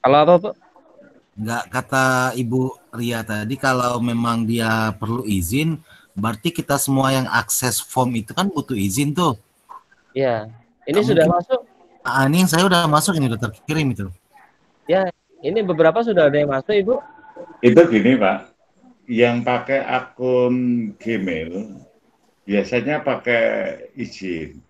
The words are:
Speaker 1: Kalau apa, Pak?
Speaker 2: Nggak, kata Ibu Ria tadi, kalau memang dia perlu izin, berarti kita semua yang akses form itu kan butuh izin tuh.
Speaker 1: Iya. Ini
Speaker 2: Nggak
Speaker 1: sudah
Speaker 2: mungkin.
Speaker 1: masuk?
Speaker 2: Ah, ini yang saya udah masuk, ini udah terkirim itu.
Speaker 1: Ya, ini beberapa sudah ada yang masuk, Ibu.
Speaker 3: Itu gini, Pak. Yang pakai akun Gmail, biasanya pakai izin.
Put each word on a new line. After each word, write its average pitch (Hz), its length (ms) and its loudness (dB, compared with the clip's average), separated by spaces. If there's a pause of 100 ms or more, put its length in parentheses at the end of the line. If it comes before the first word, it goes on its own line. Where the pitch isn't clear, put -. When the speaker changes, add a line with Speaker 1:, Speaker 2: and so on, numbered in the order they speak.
Speaker 1:
Kalau 135 220 4
apa, 165 160 6
Pak? 208 160 -4 (800)
Speaker 2:
Nggak, 113 320 -6
kata 131 380 -2 (340)
Ibu 127 220 -2 (340)
Ria 117 320 -4
tadi, 110 320 -6
kalau 123 400 0
memang 117 480 -2
dia 113 480 0
perlu 117 320 -6
izin, 117 560 -2 (320)
berarti 117 400 -4
kita 143 240 -2
semua 135 320 0
yang 131 160 0
akses - 560 -2
form 127 320 -2
itu 113 160 -6
kan 180 160 -2
butuh 143 320 -4
izin 104 320 0
tuh. 151 240 0 (800)
Speaker 1:
Iya. 120 320 -2 (400)
Ini 151 80 -2
Speaker 2:
Nggak 214 160 2
Speaker 1:
sudah 165 160 6
Speaker 2:
mungkin. 175 160 2
Speaker 1:
masuk? 247 180 -4 (460)
Speaker 2:
Ah, 131 240 2
ini 156 80 2
yang 185 140 4
saya 165 100 4
udah 175 240 4
masuk, 151 320 2
ini 139 80 0
udah 113 140 -2
terkirim 139 500 -4
itu. 104 160 -6 (800)
Speaker 1:
Ya, 185 240 0 (320)
ini 180 240 -2
beberapa 170 400 2
sudah 175 240 4
ada 143 80 0
yang 147 160 0
masuk, 135 160 -4
Ibu. 208 240 2 (640)
Speaker 3:
Itu 120 320 8
gini, 113 240 4
Pak. 101 400 -2 (500)
Yang 120 380 2
pakai 127 400 -2
akun 123 720 0 (420)
Gmail, 95 800 -6 (680)
biasanya 117 580 -2
pakai 117 400 0 (480)
izin. 80 760 -10